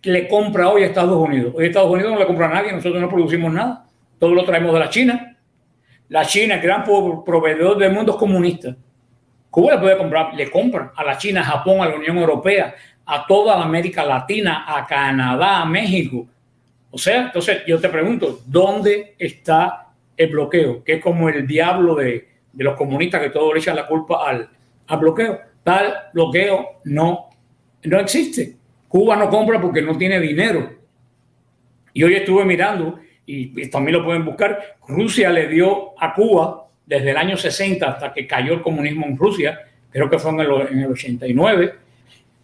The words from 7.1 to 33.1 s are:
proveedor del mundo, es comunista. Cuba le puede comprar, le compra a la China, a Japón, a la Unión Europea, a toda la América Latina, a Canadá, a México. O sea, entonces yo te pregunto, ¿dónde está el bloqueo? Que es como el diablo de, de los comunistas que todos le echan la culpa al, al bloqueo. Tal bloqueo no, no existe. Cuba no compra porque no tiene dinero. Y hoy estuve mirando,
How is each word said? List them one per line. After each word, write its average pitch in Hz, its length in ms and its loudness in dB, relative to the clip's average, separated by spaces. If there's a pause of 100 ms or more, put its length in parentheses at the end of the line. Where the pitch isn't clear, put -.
proveedor 165 540 2
del 190 160 4
mundo, 220 180 0
es 202 60 -2
comunista. 175 580 0 (760)
Cuba 254 240 4
le 233 60 4
puede 190 180 4
comprar, 160 380 -2
le 143 160 -6
compra 185 440 -2
a 156 80 -6
la 139 140 -2
China, 190 240 -2
a 143 40 -2
Japón, 180 360 0
a 175 60 0
la 151 80 -4
Unión 156 220 -4
Europea, 175 580 0 (300)
a 147 200 -6
toda 202 320 4
la 175 60 -2
América 165 420 -2
Latina, 156 640 -2
a 143 180 -6
Canadá, 139 760 0
a 165 40 -2
México. 160 640 -2 (640)
O - 80 -16
sea, 233 240 0
entonces 180 420 -4
yo 165 140 2
te 180 100 0
pregunto, 165 560 -2
¿dónde 196 720 0
está 165 680 -2 (280)
el 165 140 2
bloqueo? 147 540 0
Que 156 120 -2
es 160 60 -4
como 170 280 0
el 143 180 -2
diablo 170 480 2
de, 123 320 -2 (260)
de 135 100 -6
los 139 120 0
comunistas 147 480 -2
que 143 80 -4
todos 156 220 0
le 160 80 0
echan 156 160 -2
la 147 100 -6
culpa 156 420 -2
al, 120 180 -6 (380)
al 156 140 -4
bloqueo. 156 400 0 (240)
Tal 202 320 2 (180)
bloqueo 175 680 0
no, 160 460 -2 (540)
no 180 160 2
existe. 247 580 -4 (300)
Cuba 208 280 4
no 208 140 2
compra 220 300 2
porque 170 220 0
no 151 160 -2
tiene 185 220 0
dinero. 160 500 -2 (1200)
Y 143 100 0
hoy 175 100 6
estuve 190 320 2
mirando, 180 540 -2 (260)